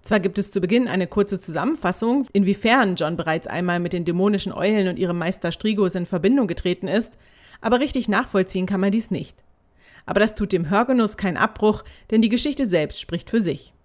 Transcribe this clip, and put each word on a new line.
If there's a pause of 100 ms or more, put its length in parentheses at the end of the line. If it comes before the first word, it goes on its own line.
Zwar
gibt
es
zu
Beginn
eine
kurze
Zusammenfassung,
inwiefern
John
bereits
einmal
mit
den
dämonischen
Eulen
und
ihrem
Meister
Strigos
in
Verbindung
getreten
ist, (480)
aber
richtig
nachvollziehen
kann
man
dies
nicht. (680)
Aber
das
tut
dem
Hörgenuss
keinen
Abbruch, (260)
denn
die
Geschichte
selbst
spricht
für
sich. (100)